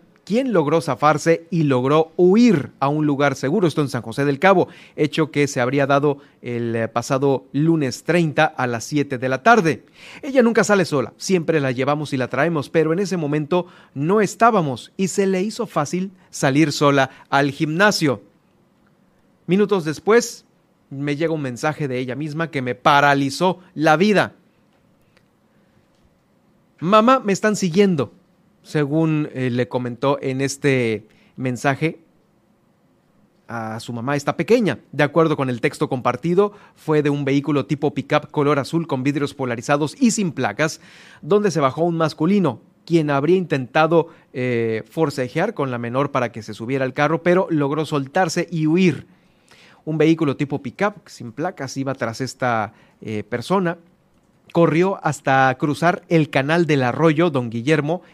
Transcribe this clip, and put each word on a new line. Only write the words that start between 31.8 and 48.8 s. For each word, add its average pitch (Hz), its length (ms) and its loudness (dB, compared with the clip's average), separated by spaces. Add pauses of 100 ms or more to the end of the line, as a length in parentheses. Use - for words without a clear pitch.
a 113 320 -8
su - 100 -12
mamá, 120 240 -4
esta 143 220 -4
pequeña. 196 420 2 (140)
De 147 100 0
acuerdo 156 320 2
con 135 140 -2
el 123 100 -4
texto 147 300 -2
compartido, 170 640 0 (220)
fue 151 260 0
de 147 80 0
un 143 160 -2
vehículo 139 400 0
tipo 147 280 -2
pickup - 380 -2
color 143 260 0
azul 160 300 -4
con 127 160 -4
vidrios 143 300 -2
polarizados 135 640 -4
y 240 120 2
sin 190 200 -2
placas, 127 480 -4 (420)
donde 202 300 0
se 160 80 -4
bajó 143 240 0
un 170 140 0
masculino, 160 640 0 (240)
quien 160 240 2
habría 147 260 2
intentado, 160 720 0 (240)
eh, 117 580 -2
forcejear 156 640 -2
con 139 160 -4
la 123 100 -6
menor 127 320 -4
para 123 200 -2
que 110 120 -12
se 107 100 -14
subiera 131 320 -4
al 131 80 -6
carro, 151 300 -2
pero 180 260 2
logró 147 360 -2
soltarse 160 640 -2
y 156 180 -2
huir. 175 500 0 (720)